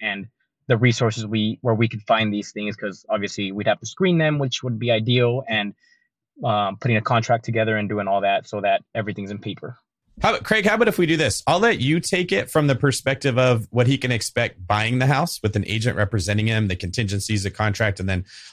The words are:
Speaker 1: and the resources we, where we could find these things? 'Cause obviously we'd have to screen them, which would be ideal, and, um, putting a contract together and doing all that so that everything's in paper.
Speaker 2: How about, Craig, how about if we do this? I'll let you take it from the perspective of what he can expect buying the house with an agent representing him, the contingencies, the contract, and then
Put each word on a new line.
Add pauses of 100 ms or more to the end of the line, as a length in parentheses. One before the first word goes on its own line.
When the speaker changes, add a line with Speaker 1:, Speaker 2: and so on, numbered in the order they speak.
Speaker 1:
and (420)
the
resources
we,
where
we
could
find
these
things?
'Cause
obviously
we'd
have
to
screen
them,
which
would
be
ideal,
and, (680)
um,
putting
a
contract
together
and
doing
all
that
so
that (140)
everything's
in
paper. (420)
Speaker 2:
How
about,
Craig,
how
about
if
we
do
this?
I'll
let
you
take
it
from
the
perspective
of
what
he
can
expect
buying
the
house
with
an
agent
representing
him,
the
contingencies,
the
contract,
and
then (280)